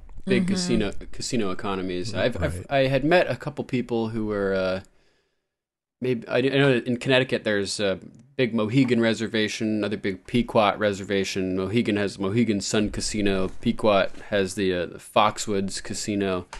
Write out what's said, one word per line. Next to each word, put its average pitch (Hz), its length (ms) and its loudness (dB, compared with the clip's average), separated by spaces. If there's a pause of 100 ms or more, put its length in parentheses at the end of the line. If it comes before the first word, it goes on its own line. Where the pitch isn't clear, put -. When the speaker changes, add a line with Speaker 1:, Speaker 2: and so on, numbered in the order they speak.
(260)
Speaker 1:
big - 180 2
Speaker 2:
Mm-hmm. - 100 0
Speaker 1:
casino, 107 380 0 (200)
casino 107 380 -2
economies. 95 640 -4
I've, 110 300 0
I've, 90 140 -2
Speaker 3:
Right. 92 120 -12
Speaker 1:
I 139 100 2 (100)
had 135 140 0
met 170 240 4
a 135 80 -4
couple 139 280 -8
people 117 460 -2
who 110 180 -4
were, 101 260 0
uh, 95 280 0 (1200)
maybe, 123 260 -2
I, - 100 0
I 123 40 4
know 135 320 4
that 120 120 0
in 123 120 -2
Connecticut 131 460 0
there's 101 360 -2
a 98 200 0 (360)
big 123 180 0
Mohegan 117 480 4
reservation, 110 680 0
another 104 300 -2
big 95 280 -6
Pequot 117 520 4
reservation. 98 760 0
Mohegan 104 420 0
has 101 200 -2
Mohegan 101 440 0
Sun 107 300 0
Casino. 98 580 0 (120)
Pequot 107 480 2 (200)
has 95 260 0
the, 95 180 2
uh, 87 140 -2
the - 100 -12
Foxwoods 104 840 0
Casino. 98 600 -2 (140)